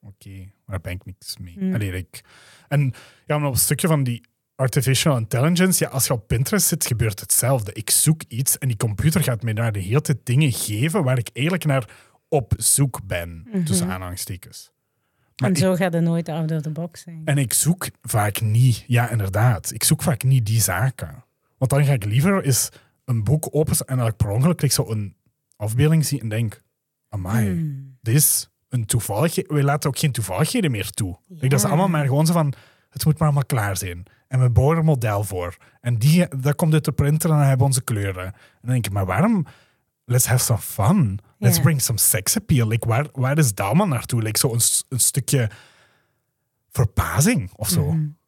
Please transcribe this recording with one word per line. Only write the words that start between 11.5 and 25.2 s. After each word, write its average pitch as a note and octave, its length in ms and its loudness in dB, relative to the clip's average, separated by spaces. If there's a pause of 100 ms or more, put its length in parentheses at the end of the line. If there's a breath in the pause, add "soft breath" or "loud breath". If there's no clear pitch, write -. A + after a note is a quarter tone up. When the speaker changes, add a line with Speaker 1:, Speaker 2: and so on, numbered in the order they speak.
Speaker 1:
naar C3+ 240 0 (400 loud breath)
op C#3 280 0
zoek - 500 0
ben, E2+ 460 -8
Speaker 2:
Mhm. F#3+ 120 0
Speaker 1:
tussen F#2 260 0
aanhalingstekens. F#2 800 -10 (640)
Maar - 120 0
Speaker 2:
En F#3+ 60 2
Speaker 1:
ik D#3+ 80 0
Speaker 2:
zo F#3 120 4
gaat F3 180 0
het E3 100 2
nooit E3+ 260 0
out D#3+ 240 -4
of D#3+ 100 -2
the D#3 80 -6
box E3 320 -10
zijn. E3 220 -18
Speaker 1:
En C#3+ 140 2
ik C3 140 0
zoek - 340 0 (160)
vaak G#2 380 -2
niet. A#2 460 2
Ja, A#2+ 240 2
inderdaad. G#2 640 0
Ik - 120 -6
zoek - 180 2
vaak C#3+ 200 0
niet C3 240 4
die A2 140 2
zaken. F#2+ 640 -2 (340)
Want C3 120 0
dan C#3+ 140 4
ga C#3 80 2
ik A2+ 120 0
liever C#3 400 2
eens C3 240 0 (360 soft breath)
een A2+ 200 -2
boek D3+ 260 0
openstaan - 380 -2
en C3 100 -2
dat A#2 100 0
ik A2 80 -4
per - 140 0
ongeluk, D3 320 2
like, C#3+ 120 2
zo - 160 -2
een G#2 260 -6 (400)